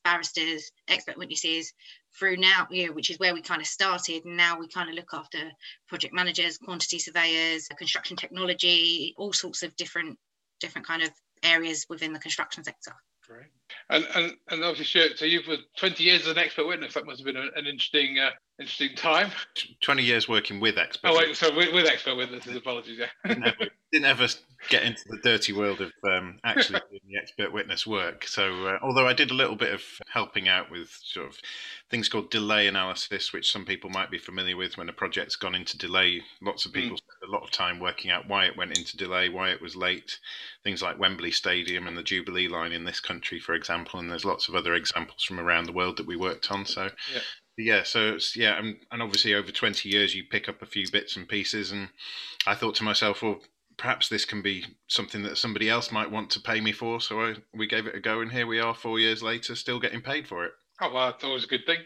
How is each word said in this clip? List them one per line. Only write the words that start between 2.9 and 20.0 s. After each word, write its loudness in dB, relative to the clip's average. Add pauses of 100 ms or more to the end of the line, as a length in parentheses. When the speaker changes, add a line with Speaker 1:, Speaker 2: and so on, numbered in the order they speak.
Speaker 1:
which -2
is -10
where 4
we -6
kind -4
of -6
started. -2
And -10
now 4
we -10
kind -4
of -8
look -10
after -10 (500)
project -6
managers, 0
quantity -4
surveyors, 0
construction -4
technology, 2
all -6
sorts -2
of -8
different, -6 (420)
different -8
kind 0
of 0 (300)
areas 4
within -6
the -8
construction -4
sector. -12 (340)
Speaker 2:
Great. -20 (440)
And, 4 (100)
and, 2 (160)
and -2
obviously, -2
Stuart, 4
so -2
you've, 4
with -2 (160)
twenty 0
years 8
as 0
an 2
expert 2
witness, -4
that -4
must -12
have -16
been -4
a, -4
an -6
interesting, 2
uh, 4 (300)
interesting -4
time. 4 (240)
Speaker 3:
Tw-, -8
twenty 4